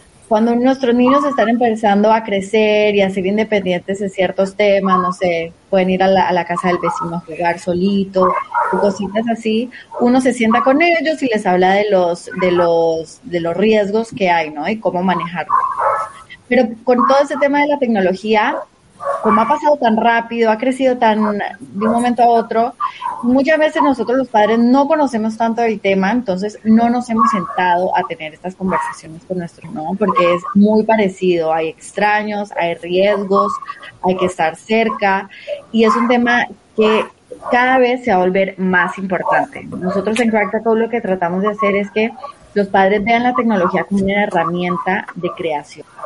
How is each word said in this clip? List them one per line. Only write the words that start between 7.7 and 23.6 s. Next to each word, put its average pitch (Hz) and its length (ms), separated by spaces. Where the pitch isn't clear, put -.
o 185 60
cositas 202 520
así, 220 400
uno 247 200
se 254 120
sienta 226 300
con 277 200
ellos 320 400
y 269 40
les 214 200
habla 185 280
de 208 160
los, 175 380
de 185 100
los, 165 720
de 170 180
los 170 160
riesgos 214 540
que 185 200
hay, 165 200
¿no? 151 180
Y 220 100
cómo 180 240
manejarlos. 170 540
Pero 247 200
con 247 240
todo 269 160
ese 294 140
tema 285 240
de 294 80
la 285 100
tecnología, 214 800
como 214 200
ha 226 40
pasado 302 300
tan 226 200
rápido, 233 540
ha 220 60
crecido 254 400
tan 214 420
de 202 480
un 226 60
momento 240 300
a 240 60
otro, 226 460
muchas 269 360
veces 311 240